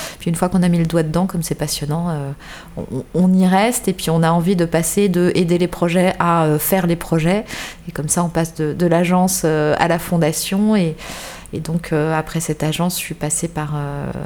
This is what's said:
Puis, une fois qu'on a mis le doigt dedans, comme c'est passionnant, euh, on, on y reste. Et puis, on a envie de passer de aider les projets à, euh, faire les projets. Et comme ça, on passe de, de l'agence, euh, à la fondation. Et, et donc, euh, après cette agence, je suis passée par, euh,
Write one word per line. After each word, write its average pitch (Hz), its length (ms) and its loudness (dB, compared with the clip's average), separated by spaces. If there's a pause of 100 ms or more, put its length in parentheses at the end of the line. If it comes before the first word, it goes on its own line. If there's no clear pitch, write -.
(180)
Puis, - 100 -6
une 165 80 0
fois 185 140 0
qu'on 185 140 4
a 180 40 4
mis 175 100 4
le 165 80 2
doigt 165 180 2
dedans, 165 220 0
comme 170 180 -4
c'est - 100 -4
passionnant, 151 560 -4
euh, 139 220 -4 (440)
on, - 280 -8 (100)
on 185 180 4
y 185 140 6
reste. 202 400 2
Et 190 80 2
puis, - 160 -4
on 165 140 2
a 160 60 4
envie 175 260 2
de 170 100 2
passer 170 420 2
de 175 280 2
aider 175 200 2
les 175 120 2
projets 180 500 2
à, 170 260 2
euh, 151 140 2
faire 185 280 0
les 170 100 0
projets. 170 480 0 (440)
Et 165 40 -10
comme 151 160 -6
ça, 175 160 0
on 170 40 -2
passe 165 280 -2
de, 151 180 -2
de 175 120 2
l'agence, 180 580 2
euh, 151 340 2
à 170 100 2
la 170 120 2
fondation. 185 760 0
Et, 165 200 2 (560)
et - 80 -4
donc, 165 320 -4
euh, 156 260 0
après 156 220 -4
cette 151 240 -4
agence, 170 300 0
je - 100 -6
suis 156 100 -8
passée 151 320 -4
par, 151 300 -6
euh, 143 340 -6 (160)